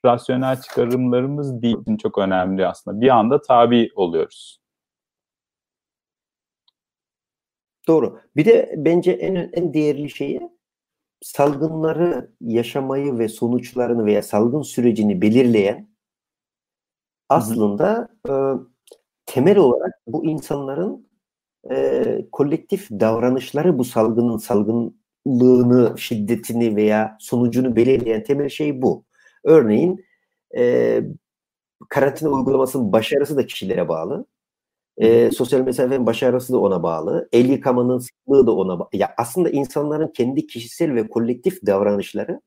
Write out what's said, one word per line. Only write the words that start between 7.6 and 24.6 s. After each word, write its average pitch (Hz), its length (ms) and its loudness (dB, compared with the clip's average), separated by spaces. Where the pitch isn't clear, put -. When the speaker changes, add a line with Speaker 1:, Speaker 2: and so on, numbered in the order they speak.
Speaker 2:
Doğru. 143 320 2
Bir 151 80 2
de 226 320 4
bence 165 360 2
en, - 220 -4
en 175 400 -4
değerli 147 360 -2
şeyi 143 400 -8
salgınları 156 1080 -2
yaşamayı 135 800 -2
ve 113 100 0
sonuçlarını 120 760 -2
veya 104 180 2
salgın 120 400 0
sürecini 107 600 0
belirleyen 110 520 4
Speaker 1:
Hı - 40 -12
hı. - 60 -20
Speaker 2:
aslında, 196 800 0
e, 139 40 -4
temel 185 320 4
olarak 143 360 2
bu 117 180 -6
insanların, 156 840 -6
e, 135 640 -2
kolektif 156 580 -4
davranışları 123 880 0
bu 123 60 0
salgının 117 520 0
salgınlığını, 120 1600 2